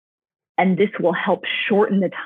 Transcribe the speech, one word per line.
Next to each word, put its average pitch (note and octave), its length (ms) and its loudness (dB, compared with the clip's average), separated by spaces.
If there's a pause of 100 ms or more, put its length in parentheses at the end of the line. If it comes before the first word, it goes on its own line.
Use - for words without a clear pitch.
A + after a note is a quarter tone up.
(580)
And F3+ 200 2
this G#3 120 2 (100)
will E3+ 140 2
help F3+ 320 -2 (240)
shorten G3+ 320 2
the F3 100 -2 (140)